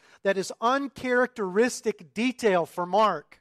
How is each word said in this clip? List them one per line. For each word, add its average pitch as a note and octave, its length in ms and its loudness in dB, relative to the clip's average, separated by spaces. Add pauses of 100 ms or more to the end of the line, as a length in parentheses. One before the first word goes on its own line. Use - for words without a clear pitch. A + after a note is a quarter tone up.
(220)
that G3 140 2
is F#3 240 -4
uncharacteristic A#3 1500 -2
detail G3+ 540 0
for F3 180 -6
Mark. F#3 560 0